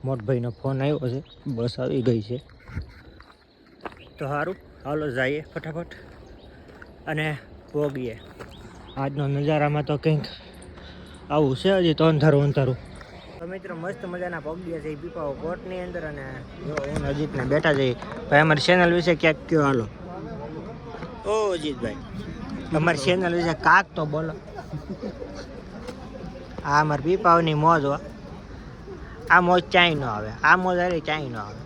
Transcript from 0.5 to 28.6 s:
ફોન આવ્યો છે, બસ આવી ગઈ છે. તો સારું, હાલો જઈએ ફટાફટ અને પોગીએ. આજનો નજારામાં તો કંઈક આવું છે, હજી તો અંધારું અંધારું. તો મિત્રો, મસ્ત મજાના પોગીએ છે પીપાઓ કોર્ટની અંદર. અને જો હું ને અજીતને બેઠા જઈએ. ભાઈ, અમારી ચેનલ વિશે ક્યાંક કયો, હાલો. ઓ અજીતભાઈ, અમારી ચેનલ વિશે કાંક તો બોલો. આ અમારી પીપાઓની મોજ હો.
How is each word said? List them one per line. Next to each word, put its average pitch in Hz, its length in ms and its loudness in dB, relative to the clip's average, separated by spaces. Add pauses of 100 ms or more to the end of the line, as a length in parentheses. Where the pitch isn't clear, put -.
ફોન 135 320 -4
આવ્યો 143 300 0
છે, 131 80 -4 (360)
બસ 117 220 -2
આવી 131 240 0
ગઈ 113 200 2
છે. 117 160 -6 (1800)
તો 151 140 -6
સારું, 156 240 -2 (280)
હાલો 151 260 -2
જઈએ 131 320 0 (100)
ફટાફટ 160 400 -8 (1120)
અને 156 200 -2 (460)
પોગીએ. 135 440 -4 (800)
આજનો 139 320 -2
નજારામાં 147 560 2
તો 147 140 0
કંઈક 156 280 2 (1040)
આવું 143 260 4
છે, 190 220 4
હજી 170 160 4
તો 165 120 4
અંધારું 147 420 6
અંધારું. 131 300 2 (600)
તો 165 80 -12
મિત્રો, 185 300 -10
મસ્ત 175 260 -8 (100)
મજાના 180 280 -6
પોગીએ 165 400 -8
છે 156 160 -8
પીપાઓ 156 440 -8
કોર્ટની 180 460 -8
અંદર. 175 240 -8
અને 143 140 -10 (420)
જો 151 100 -6
હું 143 260 -4
ને 139 60 -2
અજીતને 143 360 -2
બેઠા 147 340 4
જઈએ. 127 180 2 (320)
ભાઈ, 143 160 8
અમારી 151 220 4
ચેનલ 175 280 6
વિશે 175 280 4
ક્યાંક 156 260 4
કયો, 156 160 4
હાલો. 127 220 2 (1400)
ઓ 208 80 0 (220)
અજીતભાઈ, 120 420 -4 (800)
અમારી 165 260 2
ચેનલ 180 340 2
વિશે 170 160 2 (120)
કાંક 180 280 8
તો 180 120 -2
બોલો. 156 280 -4 (2250)
આ 147 160 4
અમારી 151 280 2
પીપાઓની 170 560 6
મોજ 165 200 6
હો. 139 140 0 (1400)